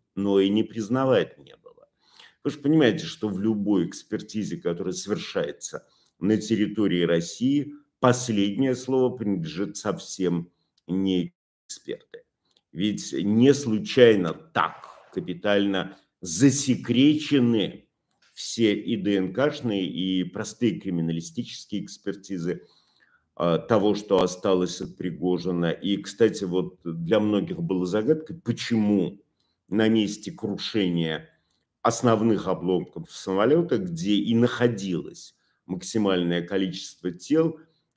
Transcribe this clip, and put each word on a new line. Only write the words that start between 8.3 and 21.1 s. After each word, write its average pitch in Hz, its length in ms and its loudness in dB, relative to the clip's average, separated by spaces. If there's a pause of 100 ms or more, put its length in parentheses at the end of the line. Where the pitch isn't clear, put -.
слово 127 420 0
принадлежит 90 600 -4
совсем 87 760 -2 (360)
не 92 460 0 (340)
эксперты. - 560 -14 (480)
Ведь 95 420 -4
не 110 400 6
случайно 110 800 4
так - 520 -4 (260)
капитально 95 840 0 (240)
засекречены 120 1700 2 (460)
все 110 400 0
и 113 220 -4
Д 101 220 0
Н 92 160 -2
Кшные, 120 520 -2
и 92 380 -2
простые 98 560 -4
криминалистические 85 1040 -6